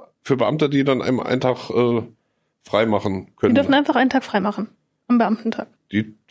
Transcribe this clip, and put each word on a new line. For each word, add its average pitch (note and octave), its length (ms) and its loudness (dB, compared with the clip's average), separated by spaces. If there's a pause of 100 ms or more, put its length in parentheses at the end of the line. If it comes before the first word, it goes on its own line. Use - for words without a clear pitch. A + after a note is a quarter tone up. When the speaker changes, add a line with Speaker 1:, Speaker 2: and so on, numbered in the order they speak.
(220)
Speaker 1:
für C3 160 0
Beamte, C#3 320 0
die C#3 160 0
dann C3+ 160 2
einem A#2+ 180 0
einen B2+ 220 -2
Tag, B2+ 280 -2
äh, A#2 320 0 (600)
frei G#2+ 220 0
machen G2 500 -2
können. A2+ 200 2
Speaker 2:
Die C4+ 40 4
dürfen C#4 140 2
einfach C#4 240 2
einen B3+ 120 2
Tag C4 140 -2
frei - 160 -2
machen. G#3 300 -6 (400)
Am A#3+ 80 2
Beamtentag. A3 500 -2 (240)
Speaker 1:
Die, G#2+ 240 -4 (160)